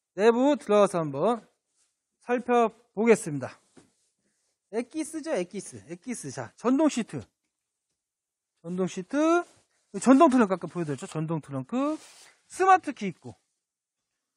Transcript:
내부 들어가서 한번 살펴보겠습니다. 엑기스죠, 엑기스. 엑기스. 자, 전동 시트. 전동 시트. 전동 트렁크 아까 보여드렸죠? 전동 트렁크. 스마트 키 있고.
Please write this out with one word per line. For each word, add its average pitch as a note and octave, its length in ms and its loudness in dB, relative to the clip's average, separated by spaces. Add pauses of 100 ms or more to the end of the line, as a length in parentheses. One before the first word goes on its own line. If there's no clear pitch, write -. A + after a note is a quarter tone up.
(160)
내부 A#3 400 4
들어가서 G#3 420 2
한번 E3 480 -2 (760)
살펴보겠습니다. A3+ 1400 0 (1120)
엑기스죠, C#4+ 640 -8
엑기스. F3 540 -8
엑기스. F3 420 -12
자, A#2 240 -12
전동 C4+ 320 0
시트. G3+ 320 -4 (1400)
전동 F3+ 260 -6
시트. D#4 560 -2 (580)
전동 C4+ 280 8
트렁크 A#3 240 2
아까 F3 140 -6
보여드렸죠? D3+ 380 -6
전동 D#3+ 360 -6
트렁크. B3 560 -6 (500)
스마트 F#4 460 2
키 G3+ 140 -8
있고. B2+ 280 -12 (1000)